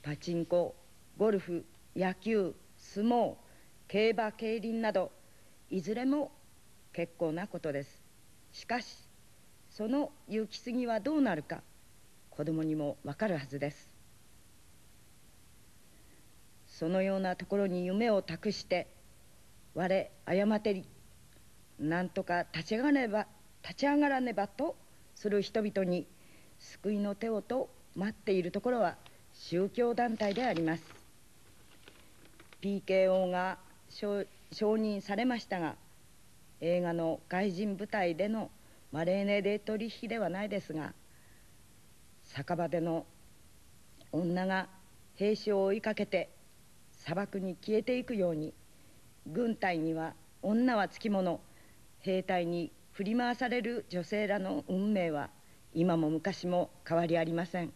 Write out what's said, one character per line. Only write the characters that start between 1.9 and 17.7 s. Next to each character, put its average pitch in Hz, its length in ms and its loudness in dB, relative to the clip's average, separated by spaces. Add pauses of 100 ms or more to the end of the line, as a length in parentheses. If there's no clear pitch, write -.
野 185 180 0
球、 202 400 0 (240)
相 - 260 -6
撲、 226 340 2 (500)
競 220 240 4
馬、 214 220 0
競 226 260 -4
輪 226 200 -2
な 220 120 2
ど、 180 200 0 (600)
い 190 100 0
ず 190 140 -4
れ 247 100 -4
も 277 260 0 (640)
結 170 240 -4
構 165 140 0
な 175 160 -4
こ 175 120 -10
と 156 120 -4
で 139 140 -4
す。 - 180 -20 (480)
し - 140 -16
か 233 180 -2
し、 - 20 -12 (880)
そ 214 160 -4
の 269 240 0 (160)
行 214 200 -2
き - 160 -14
過 247 80 -6
ぎ 247 140 0
は 226 140 0
ど 277 160 0
う 302 60 4
な 233 120 4
る 151 80 -2
か、 - 220 -10 (640)
子 - 160 -6
供 160 160 0
に 156 140 0
も 147 280 -2
わ 143 120 -8
か 214 140 0
る 180 60 2
は 139 120 -6
ず 135 100 -8
で 143 140 -4
す。 - 240 -20 (2750)
そ - 200 -6
の 185 140 2
よ 190 160 0
う - 20 -2
な 185 160 -2
と 185 120 -10
こ 202 100 0
ろ 202 100 2
に 180 200 -2